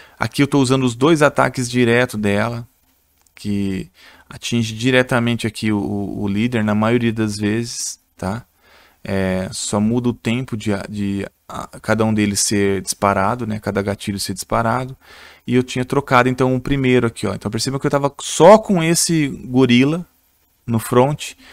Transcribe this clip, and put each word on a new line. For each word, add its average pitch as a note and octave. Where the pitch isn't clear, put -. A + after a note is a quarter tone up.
Aqui -
eu C#3
tô C#3+
usando C3
os A#2+
dois D3
ataques C3
direto B2
dela, A2
que G2+
atinge A2+
diretamente A#2+
aqui A2
o, G#2
o, G2+
o G#2
líder A2
na G#2
maioria A2+
das A2
vezes, G#2+
tá? G2+
É, F#2+
só -
muda A#2
o A#2+
tempo B2
de, G#2+
de G2+
a, -
cada A2
um A2
deles G#2
ser G2
disparado, G2+
né? G#2+
Cada G#2
gatilho G2+
ser F#2+
disparado. A#2
E A#2+
eu B2+
tinha B2+
trocado B2+
então B2+
o B2+
primeiro B2+
aqui, A2+
ó. G2
Então -
percebam C3
que -
eu C#3+
tava C#3+
só F#3
com G3
esse D#3+
gorila C3
no A#2
front, B2+